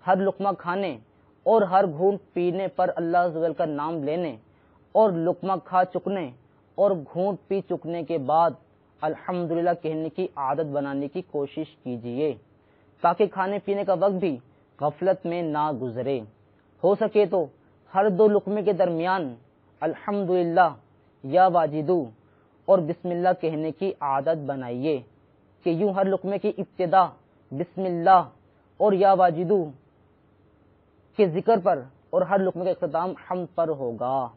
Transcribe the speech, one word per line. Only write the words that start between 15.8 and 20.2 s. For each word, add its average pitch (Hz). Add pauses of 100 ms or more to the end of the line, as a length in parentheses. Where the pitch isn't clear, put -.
گزرے۔ 127 (640)
ہو 185
سکے 214
تو 175 (480)
ہر 196
دو 208
لقمے 202
کے 196
درمیان 175 (600)
الحمدللہ 175 (560)